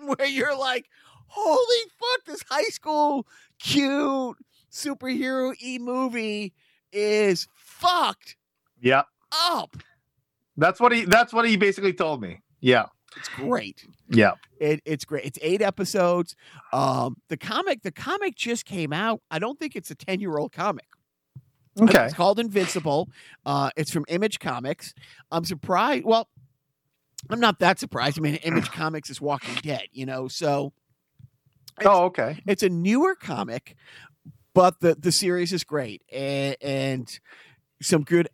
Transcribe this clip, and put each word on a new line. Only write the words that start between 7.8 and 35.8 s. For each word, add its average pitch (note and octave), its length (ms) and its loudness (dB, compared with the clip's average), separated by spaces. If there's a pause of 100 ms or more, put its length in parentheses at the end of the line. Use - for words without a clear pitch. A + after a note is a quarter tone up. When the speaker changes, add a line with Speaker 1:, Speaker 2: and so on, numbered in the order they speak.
Speaker 2:
Yep. C3 260 4 (400)
Speaker 1:
up." E4 300 -4 (800)
Speaker 2:
That's E3+ 240 2
what A#3+ 120 6
he, A#3 120 0
that's A3+ 280 4
what A#3 160 2
he G#3+ 80 4
basically G3 380 2
told D#3 260 -2
me. F2 220 -12 (180)
Yeah. B2 260 6 (300)
Speaker 1:
It's - 120 -14
great. - 580 -6 (220)
Speaker 2:
Yeah. G#2 240 6 (280)
Speaker 1:
It, D3+ 240 0
it's D3+ 200 -6
great. C#3 200 -8
It's B2 180 -12
eight F#3 200 0
episodes. F3+ 720 -2 (360)
Um, C3 440 0 (120)
the D#3+ 80 -8
comic, C#4 460 -4
the F#3 80 -8
comic F#4 460 -6
just A#3 280 -6
came D#3+ 280 -6
out. G#3+ 280 -2 (100)
I D#3+ 100 -4
don't C#4 180 -6
think D4+ 160 -8
it's G3+ 160 -12
a D#3 60 -16
ten-year-old F#3 560 -4
comic. F3 340 -6 (920)
Speaker 2:
Okay. G3 240 8
Speaker 1:
It's C3 100 -4
called G3 240 4
Invincible. F#3 720 -2 (360)
Uh, C#3 320 0
it's D#3 140 -4
from D#3 180 -4
Image G3 300 -2
Comics. C3+ 560 -8 (380)
I'm E3 120 -2
surprised. F#3 600 -2
Well, A3+ 240 2 (1000)
I'm A#3 100 -2
not A3 200 4
that F#3 200 4
surprised. C#3 380 -4
I D#3 40 -4
mean, D3+ 140 -2
Image E3 340 -2
Speaker 2:
<clears throat> - 20 -16
Speaker 1:
Comics D#3 380 -6
is C3 100 -14
Walking C#3+ 420 -4
Dead, B2+ 300 -8
you C3 140 -10
know, C3 220 -8
so C#3+ 440 -2 (1080)
it's, G#3 80 4
Speaker 2:
Oh, F#3+ 180 8
okay. D#3 420 -2
Speaker 1:
it's G3 160 0
a G3 60 4
newer G#3+ 460 2
comic, A#2 600 -8 (800)
but F3+ 260 6
the, E3 140 4
the D#3 180 -2
series F3 400 0
is F3 120 -4
great, B2 380 -6 (100)